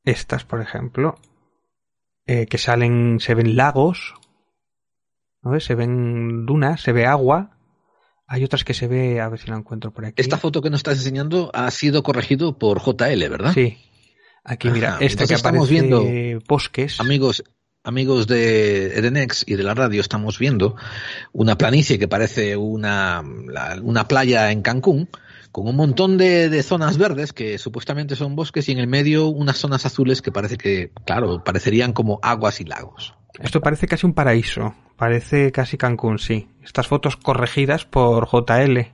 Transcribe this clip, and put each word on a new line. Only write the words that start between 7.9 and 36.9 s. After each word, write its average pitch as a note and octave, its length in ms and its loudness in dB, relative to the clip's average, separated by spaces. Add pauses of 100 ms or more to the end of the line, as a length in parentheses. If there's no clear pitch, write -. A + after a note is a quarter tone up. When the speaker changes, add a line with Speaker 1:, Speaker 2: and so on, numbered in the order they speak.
Speaker 1:
Hay C3 180 -2
otras C3+ 200 -2
que B2 100 -4
se B2 140 -4
ve, B2 320 0
a A2 80 -4
ver A2+ 120 -8
si - 80 -16
la A2+ 80 -6
encuentro G#2+ 360 -10
por A2 140 -14
aquí. A2 140 -6
Speaker 2:
Esta C3 180 0
foto D#3 240 -2
que D3+ 80 -2
nos D3 100 0
estás C#3+ 180 -2
enseñando C#3+ 560 -4
ha B2 160 -2
sido D3 320 0
corregido C#3 560 -2
por G#2 200 2
J B2 320 0
L, G2 180 0
¿verdad? A#2 240 0
Speaker 1:
Sí. B2 260 2 (680)
Aquí, A#2+ 260 -2
mira, A2+ 240 0
Speaker 2:
Ajá. C3+ 100 -2
Speaker 1:
esta C3+ 220 0
que - 80 2
Speaker 2:
Entonces - 20 2
estamos B2+ 320 2
Speaker 1:
aparece D#3 180 4 (440)
Speaker 2:
viendo, A2+ 180 -6
Speaker 1:
bosques. C#3 500 -2
Speaker 2:
amigos, C3 460 0 (400)
amigos B2+ 420 0
de G#2+ 720 2
Edenex B2 480 0
y G#2 80 -4
de G2 80 -2
la G2 120 -2
radio, A2+ 260 0
estamos G#2+ 380 -4
viendo A2 360 2 (580)
una A2 260 2
planicie C3 400 2
que F#2+ 100 0
parece G#2 480 -2
una, G2+ 640 -2 (240)
la, C#2+ 360 -8
una A#2 260 0
playa B2 420 4
en G#2+ 120 0
Cancún, C3+ 460 2 (440)
con G#2 160 -8
un B2+ 80 0
montón E3 400 4
de, F3+ 320 4
de D#3 140 2
zonas D#3 340 0
verdes D3+ 380 0
que G#2+ 240 -6
supuestamente C#3+ 580 -8
son C#3 180 -4
bosques D3+ 340 -4
y D3 40 0
en B2+ 60 -2
el B2 80 0
medio D3 400 2
unas D3 320 -2
zonas C#3 260 -2
azules C3 380 0
que - 100 -4
parece G#2 240 -4
que, F#2+ 340 -2 (140)
claro, F2+ 400 -2
parecerían A2 480 0
como G#2+ 300 0
aguas A2+ 400 0
y - 20 -12
lagos. - 500 -16 (240)
Speaker 1:
Esto D3 220 -2
parece D3+ 260 0
casi E3+ 200 0
un - 80 2
paraíso. A#2 600 0 (220)
Parece A#2+ 560 0
casi C3 240 -2
Cancún, A2+ 420 0
sí. A2 300 -4 (140)
Estas - 240 -4
fotos C#3 300 -2